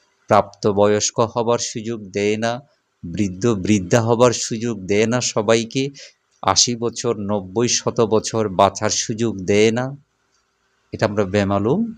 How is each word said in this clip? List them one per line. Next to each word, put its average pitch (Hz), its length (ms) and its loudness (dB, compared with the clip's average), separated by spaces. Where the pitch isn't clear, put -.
প্রাপ্তবয়স্ক 104 960 2
হবার 117 380 0
সুযোগ 113 420 -8
দেয় 101 360 -2
না, 117 240 -4
বৃদ্ধ 95 500 -2
বৃদ্ধা 98 480 2
হবার 117 300 4
সুযোগ 113 480 -6
দেয় 101 260 2
না 120 140 -2
সবাইকে, 117 680 0
আশি 117 340 2
বছর, 117 440 -4
নব্বই, 104 480 -2
শত 120 320 -2
বছর 107 480 0
বাঁচার 98 420 2
সুযোগ 110 480 -4
দেয় 101 320 4
না। 127 260 -6
এটা 110 140 0
আমরা 104 180 0
বেমালুম 101 720 0